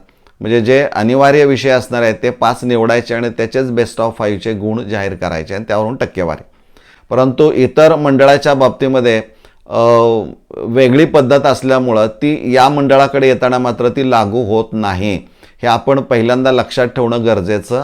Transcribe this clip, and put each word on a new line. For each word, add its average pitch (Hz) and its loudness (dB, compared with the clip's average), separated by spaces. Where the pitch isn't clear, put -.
म्हणजे 110 0
जे 131 2
अनिवार्य 139 2
विषय 135 0
असणार 123 -2
आहेत, 110 0
ते 120 0
पाच 120 -2
निवडायचे 117 0
आणि 117 -4
त्याचेच 117 -4
best 113 -2
of 113 -2
फाईव्हचे 107 -4
गुण 107 -6
जाहीर 98 -6
करायचे 87 -8
आणि 104 -10
त्यावरून 110 -4
टक्केवारी. 90 -6
परंतु 131 2
इतर 151 4
मंडळाच्या 143 2
बाबतीमध्ये, 127 0
अ, 110 -4
वेगळी 127 2
पद्धत 139 2
असल्यामुळं 127 0
ती 127 -4
या 131 4
मंडळाकडे 139 2
येताना 127 0
मात्र 123 -2
ती 131 -2
लागू 113 0
होत 110 -2
नाही, 101 -4
हे 120 -2
आपण 120 0
पहिल्यांदा 127 0
लक्षात 123 0
ठेवणं 117 -2
गरजेचं 104 -2